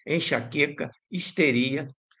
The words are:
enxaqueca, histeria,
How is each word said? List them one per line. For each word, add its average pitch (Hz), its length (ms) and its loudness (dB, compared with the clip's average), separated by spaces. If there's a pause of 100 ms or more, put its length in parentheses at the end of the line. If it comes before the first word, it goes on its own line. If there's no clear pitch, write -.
enxaqueca, 143 840 0 (220)
histeria, 135 760 2 (320)